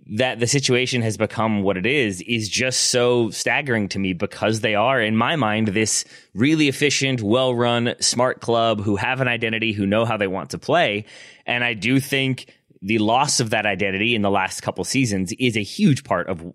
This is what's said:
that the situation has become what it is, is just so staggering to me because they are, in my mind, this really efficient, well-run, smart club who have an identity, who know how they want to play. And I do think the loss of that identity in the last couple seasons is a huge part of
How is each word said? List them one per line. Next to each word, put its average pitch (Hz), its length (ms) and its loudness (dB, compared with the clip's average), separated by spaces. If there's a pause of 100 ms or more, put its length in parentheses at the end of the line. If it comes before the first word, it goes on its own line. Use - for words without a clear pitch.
(160)
that 123 240 0
the 120 60 2
situation 127 560 2
has 110 140 -2
become 107 460 0
what 95 140 0
it 92 100 -2
is, 113 360 0
is 110 260 -4
just 123 420 -2
so 123 400 2
staggering 120 580 -2
to 101 100 -8
me 95 140 0
because 104 480 -2
they 110 140 0
are, 120 260 2
in 110 160 2
my 131 200 2
mind, 107 320 0
this 107 360 0 (300)
really 151 320 2
efficient, 135 560 0
well-run, 120 800 2
smart - 400 0
club 113 400 2
who 101 160 0
have 127 240 -2
an 127 80 0
identity, 113 440 -2
who 101 140 -2
know 107 180 2
how 113 120 -2
they 101 100 0
want 92 240 -6
to 85 80 -8
play. 131 460 0 (420)
And 120 160 -2
I 120 120 0
do 127 260 2
think 135 520 -2 (300)
the 107 160 0
loss 120 400 2
of 113 120 -2
that 110 160 0
identity 101 500 0
in 104 60 0
the 98 80 2
last 95 320 -2
couple 95 200 -4
seasons 104 560 -2
is 120 180 0
a 107 60 0
huge 160 400 2
part 87 260 -2
of 82 140 -6 (120)